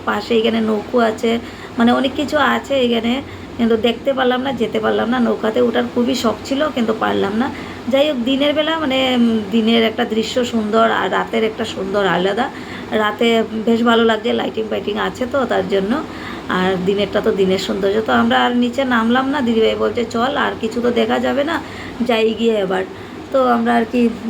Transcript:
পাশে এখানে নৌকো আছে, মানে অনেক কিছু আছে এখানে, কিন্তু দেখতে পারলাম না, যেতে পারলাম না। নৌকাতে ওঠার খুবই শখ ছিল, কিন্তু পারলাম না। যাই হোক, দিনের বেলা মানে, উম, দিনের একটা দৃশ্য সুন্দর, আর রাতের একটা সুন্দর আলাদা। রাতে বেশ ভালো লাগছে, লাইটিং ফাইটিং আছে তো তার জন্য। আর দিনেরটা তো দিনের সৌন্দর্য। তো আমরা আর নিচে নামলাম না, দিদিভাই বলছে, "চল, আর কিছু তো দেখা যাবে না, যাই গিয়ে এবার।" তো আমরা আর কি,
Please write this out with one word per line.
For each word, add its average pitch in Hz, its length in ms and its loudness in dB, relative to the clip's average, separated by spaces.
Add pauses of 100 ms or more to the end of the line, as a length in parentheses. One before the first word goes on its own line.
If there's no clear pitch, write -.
পাশে 214 340 0
এখানে 226 220 2
নৌকো 220 380 -2
আছে, 226 400 0 (400)
মানে 240 140 4
অনেক 254 240 0
কিছু 302 220 -2
আছে 240 360 0
এখানে, 240 480 0 (360)
কিন্তু 233 180 2
দেখতে 233 360 0
পারলাম 254 300 0
না, 277 100 -4
যেতে 226 280 -2
পারলাম 214 300 0
না। 254 80 0
নৌকাতে 220 420 0
ওঠার 240 220 2 (120)
খুবই 247 200 2
শখ 226 200 0 (100)
ছিল, 285 240 0
কিন্তু 226 320 0
পারলাম 202 360 0
না। 254 140 0 (380)
যাই 269 200 4
হোক, 294 80 0
দিনের 269 380 2
বেলা 311 240 0
মানে, 262 380 0
উম, 233 220 4 (120)
দিনের 226 340 4
একটা 226 200 0
দৃশ্য 226 400 0
সুন্দর, 226 460 2
আর 196 220 0
রাতের 196 320 -2
একটা 220 200 -2
সুন্দর 196 420 -2
আলাদা। 196 440 0 (400)
রাতে 226 520 2 (240)
বেশ 233 160 4
ভালো 233 220 4
লাগছে, 226 280 2
লাইটিং 220 380 -2
ফাইটিং 208 280 -4
আছে 190 280 -4
তো 262 180 0
তার 190 240 0
জন্য। 196 340 0 (460)
আর 185 280 0 (100)
দিনেরটা 202 340 0
তো 220 100 0
দিনের 190 280 2
সৌন্দর্য। 202 420 0
তো 220 120 0
আমরা 240 320 2
আর 247 120 0
নিচে 247 280 0
নামলাম 254 460 2
না, 294 100 0
দিদিভাই 220 340 2
বলছে, 214 300 0
"চল, 240 320 -2
আর 202 240 0
কিছু 233 200 -4
তো 240 100 0
দেখা 226 280 2
যাবে 247 260 0
না, 320 180 -4 (400)
যাই 220 360 2
গিয়ে 226 200 2
এবার।" 190 260 -2 (480)
তো 262 160 4
আমরা 240 280 2
আর 233 160 2
কি, 240 160 4 (220)